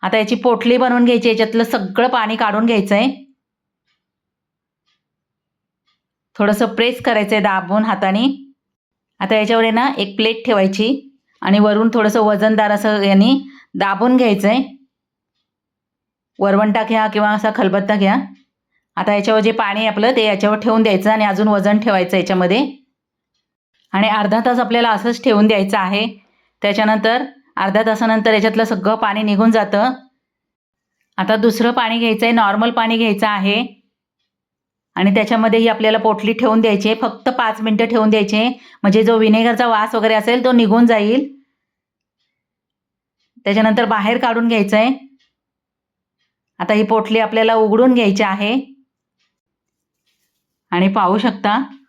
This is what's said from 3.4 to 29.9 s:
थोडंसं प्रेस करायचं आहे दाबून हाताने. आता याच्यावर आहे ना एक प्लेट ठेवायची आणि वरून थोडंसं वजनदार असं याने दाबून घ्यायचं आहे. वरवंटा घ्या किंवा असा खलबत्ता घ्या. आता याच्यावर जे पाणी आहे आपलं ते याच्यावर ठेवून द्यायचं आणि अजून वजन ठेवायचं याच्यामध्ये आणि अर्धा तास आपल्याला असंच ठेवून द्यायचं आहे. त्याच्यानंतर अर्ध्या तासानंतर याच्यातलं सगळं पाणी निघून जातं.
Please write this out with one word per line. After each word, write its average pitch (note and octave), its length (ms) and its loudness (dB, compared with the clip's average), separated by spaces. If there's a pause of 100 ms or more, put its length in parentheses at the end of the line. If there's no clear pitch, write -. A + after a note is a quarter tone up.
थोडंसं G#3 380 0
प्रेस A#3+ 280 -2
करायचं G#3+ 320 0
आहे G#3+ 80 0
दाबून F#3+ 420 -2
हाताने. G3+ 400 -2 (960)
आता G3+ 160 0
याच्यावर A3 260 0
आहे A3+ 100 0
ना A#3+ 160 0 (100)
एक G3+ 180 -6
प्लेट A3 300 -4
ठेवायची G3+ 420 0 (540)
आणि G3 160 2
वरून G#3+ 360 2
थोडंसं A3 260 0
वजनदार G#3+ 500 2
असं G#3 320 0
याने G3 300 4 (420)
दाबून G3 420 0
घ्यायचं G3+ 320 2
आहे. B3 140 0 (1800)
वरवंटा G3+ 460 0
घ्या A3 220 0
किंवा G#3 240 0
असा G#3+ 240 -2
खलबत्ता G3 420 0
घ्या. G3 200 0 (800)
आता F#3 180 -2
याच्यावर A3 260 0
जे A3 120 0
पाणी G#3+ 280 -4
आहे A3 80 0
आपलं G#3+ 280 0
ते A3+ 80 0
याच्यावर G#3 340 0
ठेवून A3 240 0
द्यायचं G3+ 280 2
आणि G#3+ 140 0
अजून G3+ 240 0
वजन G#3 300 2
ठेवायचं G3 380 0
याच्यामध्ये F#3 500 0 (1300)
आणि G3+ 180 2
अर्धा G#3+ 360 0
तास B3 140 0
आपल्याला A#3 300 0
असंच A3+ 340 -4
ठेवून G#3+ 220 4
द्यायचं G3+ 320 0
आहे. G3 280 -2 (560)
त्याच्यानंतर A3 600 0 (320)
अर्ध्या G3 280 0
तासानंतर A3 500 0
याच्यातलं A3 300 0
सगळं G#3+ 300 -2
पाणी G#3+ 280 -4
निघून G#3+ 280 2
जातं. G#3+ 420 0 (1300)